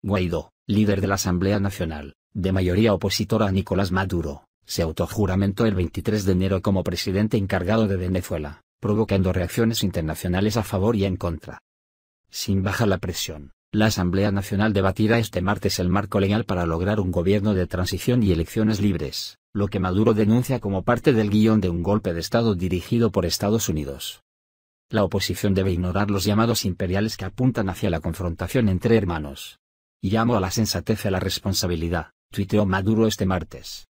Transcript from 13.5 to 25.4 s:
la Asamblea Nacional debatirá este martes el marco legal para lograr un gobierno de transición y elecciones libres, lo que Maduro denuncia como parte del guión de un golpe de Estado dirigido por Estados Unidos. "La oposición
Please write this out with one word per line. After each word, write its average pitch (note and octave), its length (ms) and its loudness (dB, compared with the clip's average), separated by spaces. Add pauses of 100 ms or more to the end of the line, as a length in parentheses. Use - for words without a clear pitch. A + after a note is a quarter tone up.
la G#2+ 160 2
Asamblea G2 460 2
Nacional G2+ 400 0
debatirá G2+ 460 2
este G#2+ 220 -2
martes G2 380 0
el F2+ 100 0
marco G2+ 300 0
legal G2+ 260 2
para F2 220 -2
lograr F2+ 320 0
un F2+ 140 -2
gobierno G2 420 2
de F2+ 120 0
transición F#2 560 -2
y G2 100 4
elecciones G#2+ 480 0
libres, E2 580 -2 (140)
lo G2+ 160 0
que G2 100 -4
Maduro G2 360 4
denuncia A2+ 440 2
como G2 240 -2
parte A#2+ 300 2
del A2 180 2
guión G#2+ 300 4
de F#2 80 0
un E2+ 140 -2
golpe G2+ 320 0
de E2+ 60 -4
Estado A2+ 340 0
dirigido F#2 580 0
por F2 140 0
Estados G#2 420 0
Unidos. C#2+ 540 -6 (680)
"La G#2+ 140 2
oposición F#2+ 500 0